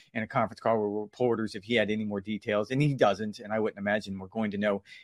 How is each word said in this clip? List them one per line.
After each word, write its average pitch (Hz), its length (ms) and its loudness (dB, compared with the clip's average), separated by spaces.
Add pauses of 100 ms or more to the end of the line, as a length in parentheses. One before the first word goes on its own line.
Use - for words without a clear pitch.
(140)
in 113 80 -2
a 110 40 -4
conference 117 320 0
call 113 220 2
with 104 220 -2
reporters 110 520 0
if 101 80 -10
he 110 120 -2
had 107 160 4
any 107 140 0
more 104 180 -2
details, 104 480 -2
and 135 120 2
he 147 120 4
doesn't, 107 440 2
and 104 140 -8
I 110 80 0
wouldn't 107 180 -2
imagine 101 400 -2
we're 95 100 -10
going 110 240 -2
to 101 60 -4
know 101 240 2 (220)